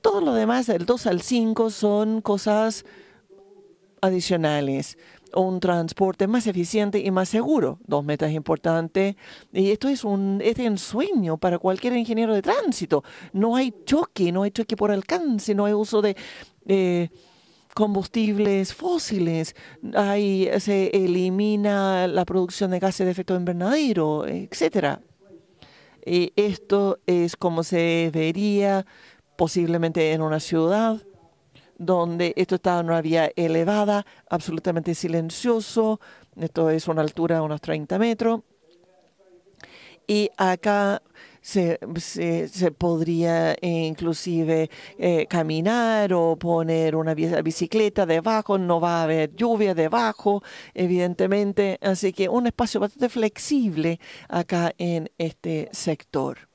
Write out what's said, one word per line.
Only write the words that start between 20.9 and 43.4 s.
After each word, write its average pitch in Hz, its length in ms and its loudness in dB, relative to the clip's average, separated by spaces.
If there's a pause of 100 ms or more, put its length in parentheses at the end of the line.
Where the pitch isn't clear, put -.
la 180 160 0
producción 185 480 -2
de 180 80 -2
gases 190 260 0
de 180 60 0
efecto 185 240 -2
invernadero, 180 880 0
etcétera. - 760 -2 (1040)
Y 180 300 0
esto 202 720 2
es 175 300 2
como 165 260 -2
se 165 500 2
vería 196 720 0 (520)
posiblemente 165 760 2
en 160 80 0
una 156 200 0
ciudad 208 600 0 (800)
donde 170 580 0
esto 185 200 0
estaba 175 240 0
en 170 60 -2
una 165 160 2
vía 160 340 2
elevada, 202 680 2 (240)
absolutamente 165 680 -2
silencioso. 214 1040 -2 (360)
Esto 165 340 0
es 160 180 0
una 160 140 0
altura 165 340 0
de 160 60 0
unos 151 180 -4
treinta 156 400 -4
metros. 226 400 0 (1700)
Y 208 300 2
acá 202 680 0 (380)
se, 170 380 0 (220)
se, 170 480 -4
se 180 240 0
podría, 165 800 0